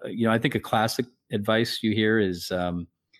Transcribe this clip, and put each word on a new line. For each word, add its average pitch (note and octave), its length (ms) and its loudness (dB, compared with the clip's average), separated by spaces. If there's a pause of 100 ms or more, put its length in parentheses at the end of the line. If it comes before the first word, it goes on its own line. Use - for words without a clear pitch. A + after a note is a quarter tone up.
you A2+ 200 -2
know, A2+ 80 4
I A2+ 60 2
think C3+ 160 -2
a G2+ 60 0
classic A2+ 460 0 (240)
advice A2 520 0
you A2 100 2
hear A2 260 2
is, F#2 320 -2
um, F2 360 -2 (320)